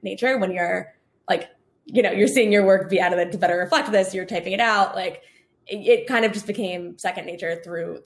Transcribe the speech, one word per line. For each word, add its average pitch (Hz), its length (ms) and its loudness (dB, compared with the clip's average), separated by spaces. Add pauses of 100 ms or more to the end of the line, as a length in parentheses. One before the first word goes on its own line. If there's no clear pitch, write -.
nature 233 360 -2
when 190 120 -2
you're, 180 420 -4 (360)
like, - 220 -2 (340)
you 233 180 2
know, 196 80 2
you're 196 160 4
seeing 233 240 2
your 202 160 6
work 190 240 4
be 190 80 2
edited 180 320 0
to 202 80 -6
better 175 200 2
reflect 214 340 0
this, 190 200 2
you're 185 120 -6
typing 185 300 -6
it 196 60 -4
out. 208 360 2
Like, 185 260 -6 (460)
it, 208 80 -8 (100)
it 226 220 4
kind 233 160 2
of 214 80 0
just - 160 -8
became 180 500 -6
second 180 280 -6
nature 170 360 -8
through 170 440 -10